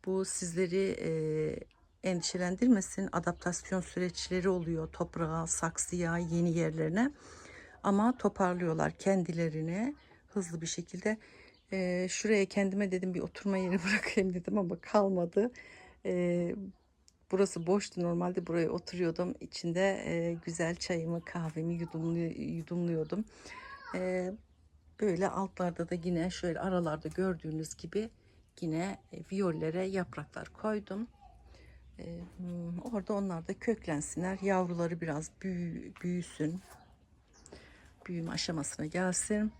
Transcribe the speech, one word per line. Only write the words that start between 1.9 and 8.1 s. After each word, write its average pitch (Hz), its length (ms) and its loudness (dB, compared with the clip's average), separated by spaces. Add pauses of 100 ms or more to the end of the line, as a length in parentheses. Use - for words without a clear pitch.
endişelendirmesin. 185 1080 2
Adaptasyon 175 720 0
süreçleri 180 680 0
oluyor 165 420 0
toprağa, 165 560 -2
saksıya, 170 720 0
yeni 170 400 2
yerlerine. 160 540 2 (720)
Ama 208 340 4